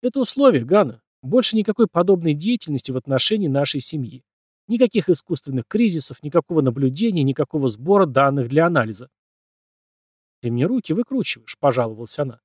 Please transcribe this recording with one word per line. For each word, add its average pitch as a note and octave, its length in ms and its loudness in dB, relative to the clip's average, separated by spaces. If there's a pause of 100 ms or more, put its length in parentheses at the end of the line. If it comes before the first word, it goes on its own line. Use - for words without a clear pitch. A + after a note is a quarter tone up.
«Это B3 180 -2
условие, A#3 460 2
Гана. D3+ 360 2 (200)
Больше A3 340 0
никакой G#3+ 320 2
подобной F3 460 2
деятельности D3+ 580 -4
в B2+ 60 -4
отношении D3+ 500 -2
нашей C#3 340 -2
семьи. B2+ 420 -8 (440)
Никаких A#3 420 0
искусственных C#3 580 -2
кризисов, F#3+ 560 0
никакого D#3 380 0
наблюдения, C#3 640 0
никакого C#3 440 -2
сбора D#3+ 380 2
данных C#3 420 2
для D3 180 2
анализа». B2 440 -2 (1300)
«Ты A#2 100 -4
мне A#2+ 140 0
руки A3+ 280 -2
выкручиваешь», A3 680 -4
пожаловалась A#2 600 -2
она. C3+ 260 -6